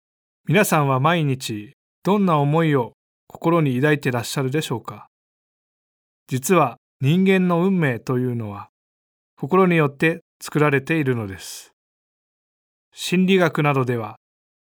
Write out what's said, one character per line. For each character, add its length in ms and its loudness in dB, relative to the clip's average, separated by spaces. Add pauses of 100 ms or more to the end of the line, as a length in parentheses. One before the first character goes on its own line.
(480)
皆 180 2
さ 140 0
ん 80 2
は 120 0
毎 240 0
日 500 -6 (300)
ど 140 2
ん 80 0
な 140 2
思 240 2
い 120 2
を 180 -2 (340)
心 340 0
に 140 0
抱 180 2
い 60 0
て 100 -4
ら 120 -2
っ 20 -10
し 120 -10
ゃ 60 -2
る 80 -4
で 140 -2
し 80 -10
ょ 60 -4
う 40 -10
か？ 240 -16 (1200)
実 280 -2
は 220 2 (220)
人 240 2
間 240 2
の 160 2
運 160 2
命 200 0
と 180 -4
い 80 0
う 100 -2
の 140 -6
は 200 -14 (680)
心 300 2
に 80 2
よ 100 4
っ 100 -4
て 260 0 (200)
作 160 -8
ら 140 4
れ 100 2
て 180 -2
い 40 -2
る 120 0
の 120 -6
で 100 -12
す。 360 -18 (1160)
心 360 -2
理 100 4
学 240 2
な 140 0
ど 100 0
で 120 -2
は 180 -10 (500)